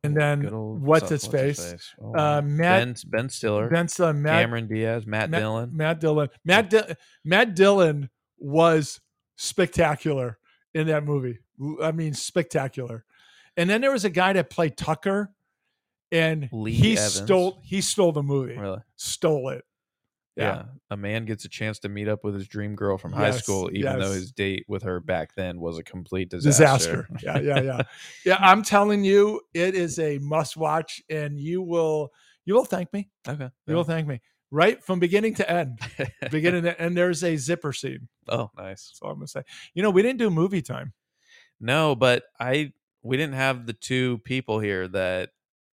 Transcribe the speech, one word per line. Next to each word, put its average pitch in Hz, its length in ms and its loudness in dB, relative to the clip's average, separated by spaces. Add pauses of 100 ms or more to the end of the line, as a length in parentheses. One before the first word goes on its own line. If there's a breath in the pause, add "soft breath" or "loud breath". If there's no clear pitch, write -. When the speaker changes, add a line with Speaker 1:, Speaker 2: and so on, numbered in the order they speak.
Speaker 1:
And 147 140 0
then 147 240 2
Speaker 2:
Good 123 120 -4
old 110 300 -8
Speaker 1:
what's 156 260 6
Speaker 2:
Sa-, 165 60 2
Speaker 1:
his 143 140 -4
Speaker 2:
what's 135 140 0
his 143 160 0
Speaker 1:
face? 87 140 -10
Speaker 2:
face? - 280 -18
Oh, 107 80 -14
Speaker 1:
Uh, 113 40 -10
Speaker 2:
wow. 147 280 2
Ben, 147 160 -2
Speaker 1:
Matt, 165 500 2
Speaker 2:
Ben 117 240 -4
Stiller, 107 380 -2
Speaker 1:
Ben 170 200 2
Stiller, 165 240 2
Matt, 147 300 2
Speaker 2:
Cameron 117 260 -2
Diaz, 110 380 -2
Matt 107 240 -2
Speaker 1:
Matt, 110 100 0
Speaker 2:
Dillon. 113 360 -4
Speaker 1:
Matt 156 240 0
Dillon. 151 280 2 (160)
Matt 190 260 4
Di-, 214 240 4 (300 soft breath)
Matt 190 300 4
Dillon 175 560 4 (280)
was 160 640 2 (360)
spectacular 151 1000 -2 (360)
in 160 140 0
that 151 160 0
movie. 131 340 -4 (220)
L-, 147 220 -8
I 160 100 0
mean, 160 220 -4
spectacular. 131 880 -4 (520 soft breath)
And 175 140 2
then 220 100 2
there 269 120 2
was 214 120 -2
a 202 60 2
guy 185 240 2
that 180 160 0
played 165 260 -2
Tucker, 196 560 -2 (800)
and 160 400 0
Speaker 2:
Lee 110 200 -6
Speaker 1:
he 220 260 4
Speaker 2:
Evans. - 160 2
Speaker 1:
stole, 185 500 2
he 190 160 -4
stole 180 320 2
the 147 100 -2
movie. 135 360 -2
Speaker 2:
Really? 98 220 -6 (160)
Speaker 1:
Stole 147 540 -2
it. 127 140 -10 (720)
Speaker 2:
Yeah. 71 80 -2 (120)
Speaker 1:
Yeah. - 60 -12 (280)
Speaker 2:
A 104 60 -6
man 104 300 -4
gets 110 180 -6
a - 40 -16
chance 110 320 -6
to 101 80 -8
meet 104 200 -6
up 107 160 -2
with 104 100 -2
his 98 140 -8
dream 104 260 -8
girl 101 240 -2
from 87 140 -10
high 104 160 0
Speaker 1:
Yes, 123 160 -2
Speaker 2:
school, 92 280 -2
even 98 280 -2
though 95 60 0
Speaker 1:
yes. 98 80 -2
Speaker 2:
his 92 180 -8
date 98 340 -2
with 98 160 -6
her 90 160 -4
back 85 380 -4
then 90 240 -6
was 82 180 -6
a 82 60 -12
complete 92 440 -8
disaster. 135 800 4
Speaker 1:
Disaster. - 0 - (140)
Yeah, - 160 -4
yeah, 139 240 0
yeah. 131 200 -4 (200)
Speaker 2:
<laughs> - 220 -20
Speaker 1:
Yeah, 185 160 4
I'm 196 240 8
telling 202 400 4
you, 202 360 6 (140)
it 185 220 0
is 165 240 -2
a 151 180 -2
must 151 380 -2
watch, 156 520 -2
and 147 300 -6
you 170 240 -4
will, 160 500 -2 (320 soft breath)
you 185 100 0
will 247 100 6
thank 180 280 -4
me. 202 180 -8 (180)
Speaker 2:
Okay. 143 160 -6
Speaker 1:
You 127 60 -12 (180)
Speaker 2:
Yeah. 156 80 -2
Speaker 1:
will 170 80 2
thank 160 240 -2
me. 123 120 -6 (300)
Right 170 320 4
from 185 160 -2
beginning 202 380 2
to 202 140 0
end. 147 280 -2 (260)
Speaker 2:
<laughs> 123 280 -8
Speaker 1:
Beginning 170 320 2
to, 170 160 -2
and 175 160 0
there's 175 260 2
a 165 140 0
zipper 147 360 -2
scene. 127 360 -10 (200)
Speaker 2:
Oh, 113 280 -4
nice. 95 340 -16
Speaker 1:
That's - 120 -20
all - 80 -10
I'm - 80 -10
gonna 147 100 -14
say. 143 140 -12 (320 loud breath)
You 175 100 -2
know, 214 60 4
we 185 120 6
didn't 247 160 2
do 220 120 2
movie 170 320 0
time. - 300 -10 (680 soft breath)
Speaker 2:
No, 143 360 2
but 123 280 4 (160)
I, 135 320 -2 (300)
we 123 140 -2
didn't 143 180 -4
have 131 320 -2
the 117 60 -8
two 127 460 -2
people 120 420 -4
here 98 280 -2
that 92 420 -2 (420)